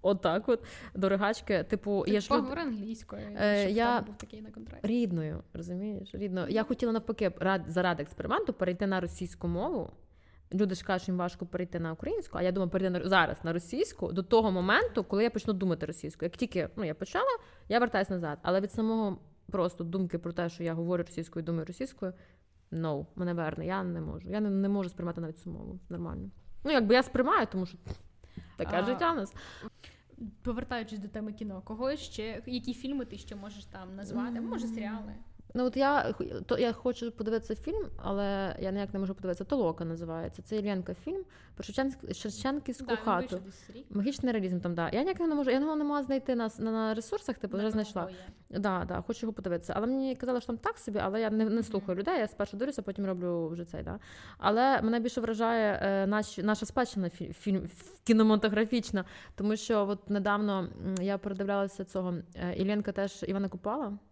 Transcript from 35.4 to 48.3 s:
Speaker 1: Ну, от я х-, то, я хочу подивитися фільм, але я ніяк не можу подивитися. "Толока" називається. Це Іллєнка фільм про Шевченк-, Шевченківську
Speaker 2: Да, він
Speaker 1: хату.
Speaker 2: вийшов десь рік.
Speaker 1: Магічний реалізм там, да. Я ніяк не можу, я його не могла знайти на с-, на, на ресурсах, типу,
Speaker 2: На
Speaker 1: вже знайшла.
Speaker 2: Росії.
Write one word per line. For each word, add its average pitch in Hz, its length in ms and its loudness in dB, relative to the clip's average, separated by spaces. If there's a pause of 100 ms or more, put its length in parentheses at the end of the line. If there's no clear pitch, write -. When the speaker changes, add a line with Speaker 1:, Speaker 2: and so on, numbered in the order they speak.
Speaker 1:
Ну, 247 100 2
от 254 120 2
я 277 400 6
х-, - 80 -4 (200)
то, 240 120 2
я 233 160 4
хочу 233 380 -2
подивитися 220 440 -2
фільм, 403 300 -2 (120)
але 196 640 0
я 190 120 -2
ніяк 202 220 -2
не 196 60 -2
можу 190 160 -2
подивитися. 185 280 -2
"Толока" 175 420 2
називається. 165 560 -6
Це 214 160 -6
Іллєнка 196 360 -2
фільм 370 300 -6 (320)
про - 80 -10
Шевченк-, - 500 -2
Шевченківську 254 720 -4
Speaker 2:
Да, 247 60 -2
він 233 120 2
Speaker 1:
хату. 208 160 4
Speaker 2:
вийшов 185 220 -4
десь - 340 -16
рік. 254 140 -14
Speaker 1:
Магічний 240 440 2
реалізм 185 260 2
там, 175 160 -2
да. 165 180 0
Я 240 100 2
ніяк 370 160 0
не 339 160 2
можу, 277 160 2
я 262 80 4
його 311 160 0
не 302 80 0
могла 294 200 0
знайти 262 320 0
на 233 100 0
с-, 220 180 -4
на, 226 80 0
на 220 220 0
ресурсах, 240 440 -4
типу, 190 200 -4
Speaker 2:
На 208 60 0
Speaker 1:
вже 220 80 2
знайшла. 208 320 -2
Speaker 2:
Росії. 185 160 -8 (300)